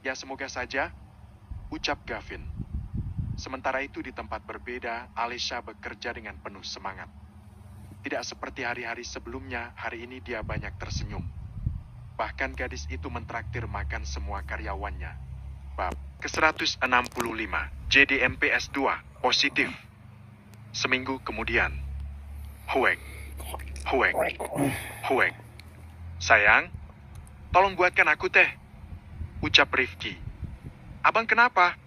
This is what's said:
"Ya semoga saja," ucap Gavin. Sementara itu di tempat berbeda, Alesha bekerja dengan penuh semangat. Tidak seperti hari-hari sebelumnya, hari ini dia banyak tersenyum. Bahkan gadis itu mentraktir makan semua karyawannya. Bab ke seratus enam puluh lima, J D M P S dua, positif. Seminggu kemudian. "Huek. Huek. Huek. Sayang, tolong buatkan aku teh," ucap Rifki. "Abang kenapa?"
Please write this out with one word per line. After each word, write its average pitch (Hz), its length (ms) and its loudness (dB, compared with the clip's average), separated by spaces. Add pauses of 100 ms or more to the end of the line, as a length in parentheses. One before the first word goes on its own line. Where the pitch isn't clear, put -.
"Ya 131 160 -2
semoga 135 320 -8
saja," 131 400 -2 (800)
ucap 151 320 -2
Gavin. 101 400 -8 (960)
Sementara 131 480 -2
itu 151 160 -8
di 131 80 -8
tempat 113 320 -8
berbeda, 120 720 -8
Alesha 120 480 -2
bekerja 123 480 -10
dengan 107 320 -10
penuh 101 240 -12
semangat. 95 400 -8 (960)
Tidak 139 240 -4
seperti - 400 -8
hari-hari 120 400 -6
sebelumnya, 123 720 -8
hari 117 240 -6
ini 123 160 -12
dia 117 240 -6
banyak 104 320 -4
tersenyum. 101 480 -4 (960)
Bahkan 131 400 -2
gadis 127 320 -4
itu 131 160 -6
mentraktir 120 640 -6
makan 104 320 -4
semua - 400 -4
karyawannya. 202 720 -6 (640)
Bab 92 160 0 (240)
ke - 80 -8
seratus 156 560 2
enam 123 240 4
puluh - 240 -2
lima, - 400 -2 (160)
J 139 240 8
D 135 80 4
M 127 160 2
P 147 160 2
S 117 240 0
dua, 123 240 2 (240)
positif. 135 480 4 (1040)
Seminggu 127 480 0
kemudian. 110 480 2 (1040)
"Huek. 113 240 6 (880)
Huek. 107 260 6 (920)
Huek. 113 260 6 (840)
Sayang, 113 500 8 (840)
tolong 190 240 8
buatkan 180 320 6
aku 151 180 4
teh," 185 220 8 (960)
ucap - 240 8
Rifki. - 480 0 (880)
"Abang 220 180 6
kenapa?" 220 640 6